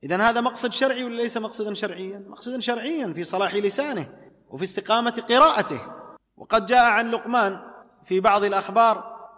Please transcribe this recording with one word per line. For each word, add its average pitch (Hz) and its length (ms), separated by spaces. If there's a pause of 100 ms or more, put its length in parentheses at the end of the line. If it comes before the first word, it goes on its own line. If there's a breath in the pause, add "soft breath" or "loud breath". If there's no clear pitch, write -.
إذن 175 180
هذا 233 200
مقصد 240 300
شرعي 262 320
ولا 240 120
ليس 233 220
مقصدا 214 360
شرعيا؟ 196 540
مقصدا 247 320
شرعيا 240 540
في 165 100
صلاح 185 320
لسانه 208 540 (400)
وفي 139 140
استقامة 226 680
قراءته. 233 500 (580)
وقد 220 280
جاء 240 260
عن 226 200
لقمان 226 480 (440)
في 185 160
بعض 202 240
الأخبار 202 840 (100)